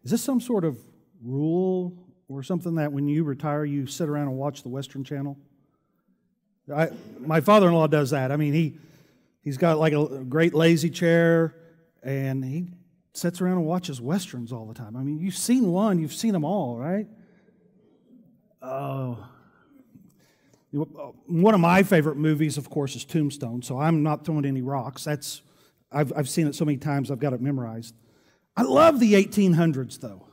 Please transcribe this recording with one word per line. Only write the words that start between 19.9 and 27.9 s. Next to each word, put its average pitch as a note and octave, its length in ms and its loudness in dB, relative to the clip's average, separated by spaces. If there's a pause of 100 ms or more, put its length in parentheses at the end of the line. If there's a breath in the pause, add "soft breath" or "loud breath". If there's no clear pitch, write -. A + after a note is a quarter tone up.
You C#3+ 240 -4
know, - 60 -20
uh, C3+ 120 -16 (140)
one F3+ 260 4
of F#3+ 80 6
my F3 220 6
favorite D#3+ 340 4
movies, D3+ 400 0
of C#3+ 140 -10
course, C#3 260 -4
is - 80 -12
Tombstone, C3+ 560 -4
so B2+ 180 -8
I'm D#3 240 2
not D3+ 220 -2
throwing D3+ 220 -2
any C3 160 -2
rocks. C3 420 -6
That's, - 380 -8 (480 soft breath)
I've, C#3+ 260 0
I've C#3 140 -2
seen E3 160 2
it C#3+ 80 -2
so E3 100 -2
many D3 140 0
times, C#3+ 320 -2
I've B2+ 100 -4
got C#3 140 0
it A#2+ 80 -6
memorized. A#2 520 -6 (640 soft breath)